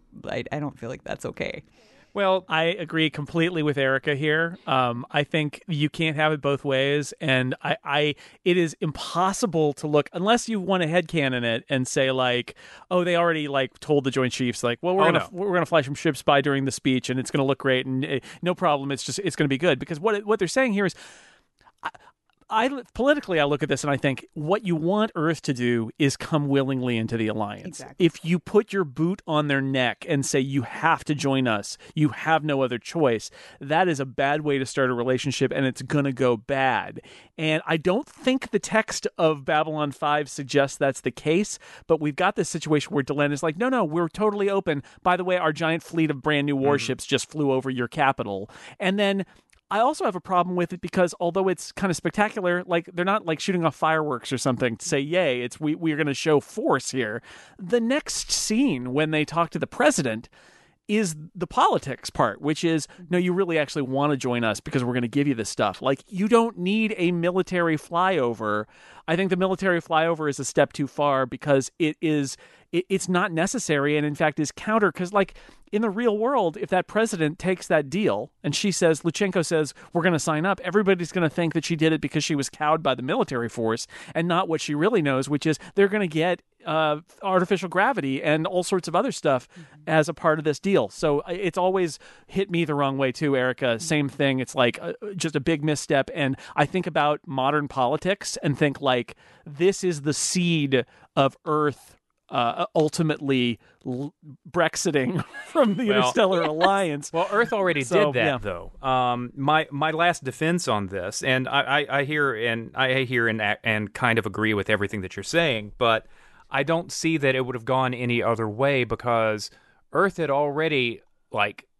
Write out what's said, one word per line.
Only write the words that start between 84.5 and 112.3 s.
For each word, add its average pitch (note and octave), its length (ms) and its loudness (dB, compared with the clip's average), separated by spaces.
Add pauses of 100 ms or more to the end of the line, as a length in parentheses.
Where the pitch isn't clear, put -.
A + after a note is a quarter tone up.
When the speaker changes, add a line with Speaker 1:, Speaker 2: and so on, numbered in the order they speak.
Speaker 3:
she D3+ 140 -4
really F#3+ 260 2
knows, C3+ 300 0
which D3 160 0
is D#3 120 2 (160)
they're G3+ 140 4
gonna G3+ 180 0
get, E3 360 -2 (240)
uh, D#3 340 0 (220)
artificial F#3 480 0
gravity F3 520 0
and D#3 240 2
all F3+ 160 0
sorts F3+ 240 -2
of D#3+ 80 -8
other A3+ 180 2
stuff C3+ 400 0
Speaker 1:
Mm-hmm. E3 120 -20 (240)
Speaker 3:
as D#3+ 220 4
a D3+ 40 -4
part D#3 240 2
of D3 60 -6
this D3 160 0
deal. E3 300 2
So, D3 300 0
uh, F3+ 120 -8
it's F#3 260 -4
always F#3 400 0 (300)
hit G3 220 -4
me E3+ 160 0
the D3+ 80 -2
wrong C#3 240 0
way C3+ 120 2
too, C#3 240 0
Erica. B2+ 300 0
Speaker 1:
Mm-hmm. A#2 140 2
Speaker 3:
Same D3+ 320 0
thing. C#3 300 0
It's - 140 -6
like, A#2+ 260 2
uh, E3 120 -8 (240)
just D#3+ 180 -4
a D3 60 2
big D3+ 240 0
misstep. D3+ 500 0
And C3+ 220 0 (180)
I D3+ 120 2
think F3+ 200 -2
about D3 400 0
modern C#3+ 400 0
politics D3 760 -2
and C#3+ 140 0
think, C#3+ 240 0
like, B2+ 340 0 (300)
this E3 360 0
is E3 200 -2
the D3 100 0
seed D3+ 720 2 (320)
of C3+ 200 2 (100)
Earth, D3+ 500 -2 (320)
uh, B2 360 0 (120)
ultimately C#3+ 800 0 (260)
l-, C3 300 -8 (340)
Brexiting D#3 760 0 (120)
<laughs> - 100 -16
from A#3+ 280 4
the G#3+ 140 -2
Speaker 2:
Well, B2+ 100 4
Speaker 3:
Interstellar F3 440 2
Speaker 1:
Yes. D3+ 60 0
Speaker 3:
Alliance. E3 640 0
Speaker 2:
Well, F3 200 0
Earth A#3 200 2
already F3+ 300 2
Speaker 3:
So, D3+ 300 2
Speaker 2:
did - 100 -4
that, - 20 4
Speaker 3:
yeah. C3 140 0
Speaker 2:
though. F#2 320 -6 (180)
Um, B2 460 0
my, D3+ 380 0
my D3+ 180 -2
last E3 320 2
defense D#3 460 0
on G#2 180 2
this, F#2 380 -6
and C3 240 2
I, C#3 320 2
I, C#3 180 -2
I C#3 60 0
hear C#3+ 320 0